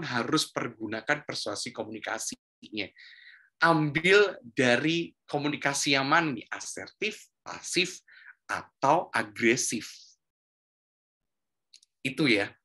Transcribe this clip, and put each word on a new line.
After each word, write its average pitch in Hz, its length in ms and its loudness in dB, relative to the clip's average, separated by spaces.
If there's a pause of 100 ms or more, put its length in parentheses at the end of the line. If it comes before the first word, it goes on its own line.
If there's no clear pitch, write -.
harus 127 400 -2
pergunakan 120 800 -6
persuasi 110 480 -8
komunikasinya. 110 1120 -10 (800)
Ambil 165 800 4
dari 143 640 2 (160)
komunikasi 143 720 0
yang 135 80 0
mana 156 240 4
nih? 110 240 -8
Asertif, - 640 -8 (240)
pasif, 175 560 -4 (480)
atau 135 640 0
agresif. 117 800 0 (2000)
Itu 135 320 0
ya. 101 160 2 (180)